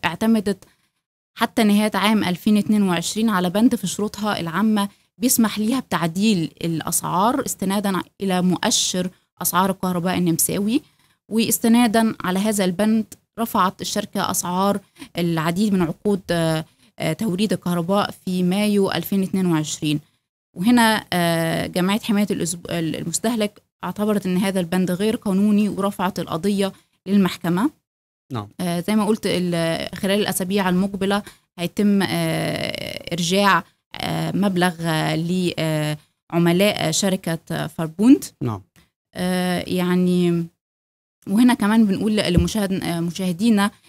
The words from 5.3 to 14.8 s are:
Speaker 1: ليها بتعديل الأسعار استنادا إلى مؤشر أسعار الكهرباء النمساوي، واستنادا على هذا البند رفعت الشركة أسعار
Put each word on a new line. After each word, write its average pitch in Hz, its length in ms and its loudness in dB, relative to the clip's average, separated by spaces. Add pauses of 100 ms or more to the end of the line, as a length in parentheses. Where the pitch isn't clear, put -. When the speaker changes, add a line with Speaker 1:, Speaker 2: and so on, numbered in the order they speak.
Speaker 1:
ليها 226 220 0
بتعديل 175 680 0 (140)
الأسعار 170 840 -2
استنادا 196 560 -2 (180)
إلى 185 220 0
مؤشر 180 680 0 (320)
أسعار 185 280 2
الكهرباء 180 480 -2
النمساوي، 180 640 0 (460)
واستنادا 226 840 2 (100)
على 185 140 -2
هذا 208 260 0
البند 214 400 0 (340)
رفعت 196 420 0
الشركة - 500 -4
أسعار 190 500 0 (380)